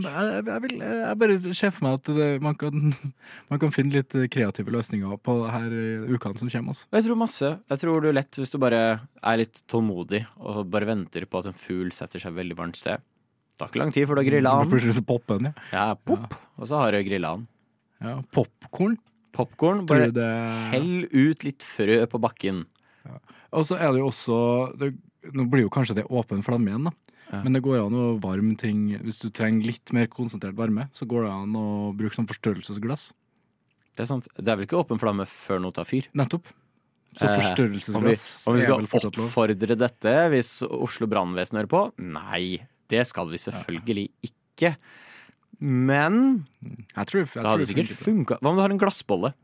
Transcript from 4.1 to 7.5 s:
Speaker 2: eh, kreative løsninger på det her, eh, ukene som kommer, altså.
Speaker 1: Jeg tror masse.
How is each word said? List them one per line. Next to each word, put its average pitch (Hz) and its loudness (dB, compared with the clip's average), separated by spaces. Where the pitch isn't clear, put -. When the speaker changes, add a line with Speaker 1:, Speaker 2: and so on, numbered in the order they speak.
Speaker 2:
eh, 127 2
kreative 107 -2
løsninger 101 -4
på 123 2
det 110 -4
her, 117 -4
eh, 113 -4
ukene 120 -2
som 120 -4
kommer, 123 -4
altså. - -14
Speaker 1:
Jeg 214 4
tror 233 0
masse. 151 0